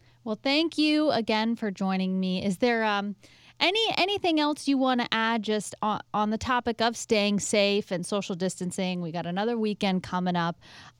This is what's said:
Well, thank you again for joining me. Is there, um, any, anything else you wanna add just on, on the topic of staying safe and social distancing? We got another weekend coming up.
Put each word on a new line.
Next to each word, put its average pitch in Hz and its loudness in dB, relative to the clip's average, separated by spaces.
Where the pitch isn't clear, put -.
Well, 214 -4
thank 302 2
you 302 4
again 226 2
for 214 -4
joining 190 0
me. 185 0
Is 190 0
there, 233 2
um, 202 -2
any, 392 2
anything 359 2
else 294 -2
you 277 4
wanna 254 2
add 226 0
just 214 -4
on, 208 -2
on 214 0
the 220 -2
topic 240 -2
of 233 2
staying 208 2
safe 202 2
and 180 -2
social 202 -4
distancing? 180 -4
We 170 -6
got 170 -4
another 202 -2
weekend 202 0
coming 180 -2
up. 170 -2